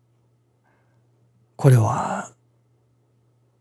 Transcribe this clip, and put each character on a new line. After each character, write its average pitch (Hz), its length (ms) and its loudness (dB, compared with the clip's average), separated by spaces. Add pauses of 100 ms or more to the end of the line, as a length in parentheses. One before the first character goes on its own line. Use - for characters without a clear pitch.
(1600)
こ - 140 2
れ 127 80 6
は - 540 -4 (1300)